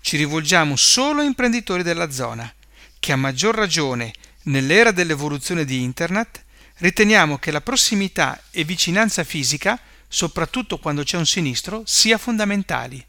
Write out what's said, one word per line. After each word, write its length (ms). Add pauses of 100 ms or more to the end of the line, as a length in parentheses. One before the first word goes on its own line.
Ci 160
rivolgiamo 580
solo 460
a 40
imprenditori 580
della 280
zona, 400 (480)
che 140
a 40
maggior 400
ragione, 540 (340)
nell'era 460
dell'evoluzione 760
di 160
Internet, 640 (320)
riteniamo 600
che 140
la 100
prossimità 880
e 140
vicinanza 580
fisica, 560 (300)
soprattutto 720
quando 240
c'è 160
un 80
sinistro, 580
sia 320
fondamentali 920